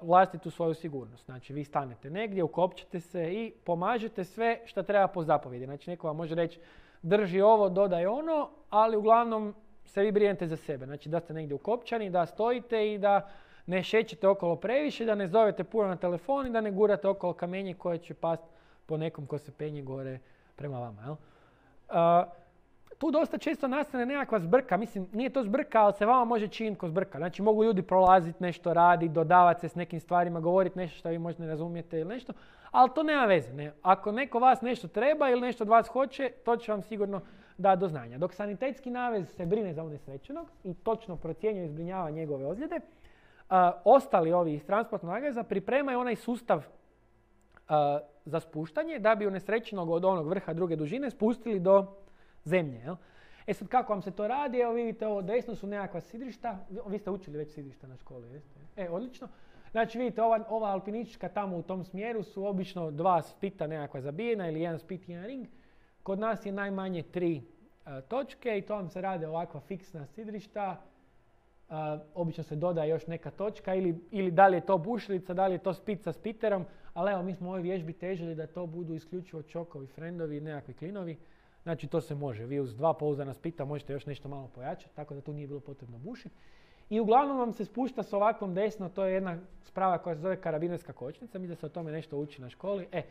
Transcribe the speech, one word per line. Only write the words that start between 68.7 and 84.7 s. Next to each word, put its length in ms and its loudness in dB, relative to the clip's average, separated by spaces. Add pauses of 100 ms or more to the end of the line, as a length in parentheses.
vam 140 -6
se 120 -10
rade 280 -4
ovakva 320 -6
fiksna 460 -12
sidrišta. 720 -8 (920)
E, 40 -10 (400)
obično 300 -4
se 120 -8
doda 280 0
još 220 -2
neka 240 -10
točka 440 -6
ili, 360 -2
ili 200 -2
da 160 10
li 100 6
je 100 -4
to 120 4
bušilica, 560 -6
da 120 2
li 80 0
je 40 -2
to 160 -4
spit 280 -8
sa 100 -6
spiterom, 520 -4 (300)
ali 180 -2
evo, 100 -2
mi 120 -6
smo 140 -8
u 20 -8
ovoj 120 -6
vježbi 300 -6
težili 420 -8
da 120 -8
to 200 -10
budu 280 -8
isključivo 480 -12
čokovi, 440 -12
friendovi 500 -8
i 40 -8
nekakvi 340 -10
klinovi. 440 -10 (440)
Znači, 240 -6
to 140 -2
se 140 -6
može. 320 -6
Vi 140 -2
uz 160 -6
dva 180 2
pouzdana 400 -4
spita 300 -8
možete 280 -8
još 140 -8
nešto 220 -10
malo 260 -12
pojačati, 420 -12